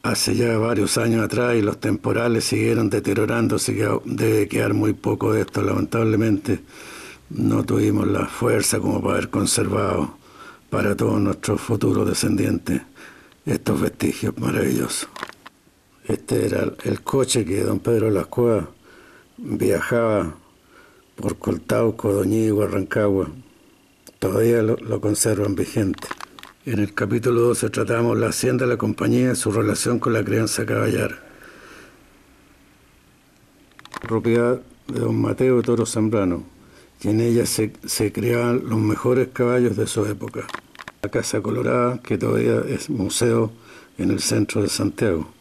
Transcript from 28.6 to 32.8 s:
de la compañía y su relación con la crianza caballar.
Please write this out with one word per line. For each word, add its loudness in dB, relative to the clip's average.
de 2
la 0
compañía 2
y 0
su -2
relación 0
con 0
la 0
crianza 0
caballar. -2